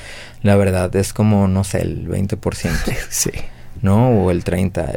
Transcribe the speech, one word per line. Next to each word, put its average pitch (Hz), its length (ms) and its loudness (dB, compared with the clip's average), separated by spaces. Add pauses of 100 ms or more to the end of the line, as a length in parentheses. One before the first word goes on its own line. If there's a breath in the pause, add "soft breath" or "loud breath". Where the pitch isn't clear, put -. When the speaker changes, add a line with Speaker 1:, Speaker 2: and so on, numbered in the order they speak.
(420 loud breath)
Speaker 1:
la 101 140 4
verdad 92 400 2
es 95 180 0
como, 104 340 4
no 95 160 2
sé, 92 180 -2
el 85 260 -4
veinte 95 280 -2
por - 200 -4
ciento. - 400 -2
Speaker 2:
<laughs> - 120 -6
Sí. - 220 -2 (500 loud breath)
Speaker 1:
¿No? 107 300 4 (140)
O 90 80 4
el 87 100 0
treinta. 90 540 -2